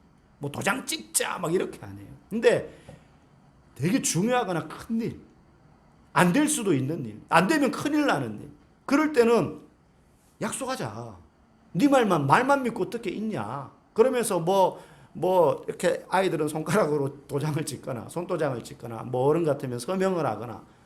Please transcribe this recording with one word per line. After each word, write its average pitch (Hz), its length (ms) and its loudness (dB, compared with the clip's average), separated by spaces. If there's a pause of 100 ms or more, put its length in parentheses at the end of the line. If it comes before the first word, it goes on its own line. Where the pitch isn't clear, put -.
(400)
뭐 120 100 -8
"도장 196 360 -2
찍자." - 540 -4
막 165 140 -2
이렇게 - 280 -2
안 98 160 -14
해요. 98 100 -18 (220)
근데 226 440 2 (1000)
되게 185 260 0
중요하거나 185 680 0
큰 - 320 -6
일, 180 180 -6 (920)
안 175 180 6
될 285 160 4
수도 226 260 0
있는 139 300 -2
일, 107 240 -12
안 175 200 4
되면 285 220 2
큰일 294 360 -2
나는 131 340 -2
일. - 100 -16 (360)
그럴 285 260 2
때는 226 480 4 (840)
"약속하자. 120 760 -6 (560)
네 254 160 4
말만, 190 380 4
말만 262 360 4
믿고 185 200 -4
어떻게 202 260 -6
있냐." 139 600 -6 (220)
그러면서 226 480 2
뭐, 180 420 2 (300)
뭐 165 560 2
이렇게 - 400 -2
아이들은 180 400 0
손가락으로 151 800 -2
도장을 147 380 -2
찍거나 117 420 -8
손도장을 156 560 -4
찍거나 117 400 -12
뭐 127 220 -2
어른 160 180 4
같으면 135 360 -2
서명을 185 460 0
하거나 107 380 -6 (220)